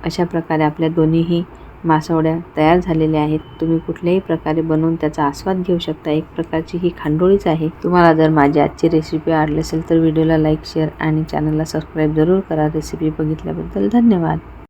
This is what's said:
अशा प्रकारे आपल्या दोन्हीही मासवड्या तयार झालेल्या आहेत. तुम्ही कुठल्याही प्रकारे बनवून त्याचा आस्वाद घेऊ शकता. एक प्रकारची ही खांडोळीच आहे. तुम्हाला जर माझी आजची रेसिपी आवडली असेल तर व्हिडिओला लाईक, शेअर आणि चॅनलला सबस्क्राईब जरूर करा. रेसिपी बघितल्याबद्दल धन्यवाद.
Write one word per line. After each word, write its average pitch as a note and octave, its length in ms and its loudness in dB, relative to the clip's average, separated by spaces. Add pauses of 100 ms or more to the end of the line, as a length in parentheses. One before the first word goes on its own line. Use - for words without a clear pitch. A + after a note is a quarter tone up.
अशा E3+ 200 -2
प्रकारे E3 380 -2
आपल्या D#3 260 0
दोन्हीही E3 560 0 (400)
मासवड्या D#3+ 520 0 (200)
तयार D#3 220 4
झालेल्या D#3+ 420 0
आहेत. D3+ 180 0 (220)
तुम्ही E3 180 0
कुठल्याही F3 420 -2
प्रकारे E3 400 -2
बनवून D#3+ 340 0
त्याचा D#3 300 -2
आस्वाद F#3 380 -2
घेऊ F3+ 160 0
शकता. D#3 320 -6
एक D#3 140 0 (100)
प्रकारची D#3+ 440 -6
ही F3 200 -2
खांडोळीच F3+ 480 2
आहे. D#3+ 220 0 (140)
तुम्हाला F3 300 4
जर D#3 180 4
माझी D3 300 4
आजची D3 280 0
रेसिपी D#3+ 420 -2
आवडली D#3 300 0
असेल D#3+ 300 -4
तर E3 80 4
व्हिडिओला D#3+ 400 2
लाईक, D#3 260 0
शेअर D#3 240 -2 (120)
आणि D#3 300 0
चॅनलला D#3 340 -2
सबस्क्राईब D#3 500 -4
जरूर F3 260 2
करा. D#3 260 -2
रेसिपी D#3 440 -4
बघितल्याबद्दल D#3+ 840 -4
धन्यवाद. F#3 460 2 (320)